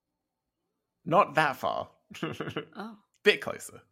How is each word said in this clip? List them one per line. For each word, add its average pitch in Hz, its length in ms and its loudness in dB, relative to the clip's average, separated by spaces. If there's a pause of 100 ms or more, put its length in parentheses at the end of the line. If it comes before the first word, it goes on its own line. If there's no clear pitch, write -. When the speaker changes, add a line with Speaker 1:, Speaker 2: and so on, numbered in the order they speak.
(1040)
Speaker 1:
Not 165 300 4
that 147 200 4
far. - 340 -4 (320)
<laughs> - 20 -8 (520)
Speaker 2:
Oh. 214 220 -14 (260)
Speaker 1:
Bit 208 180 6
closer. - 400 -10 (100)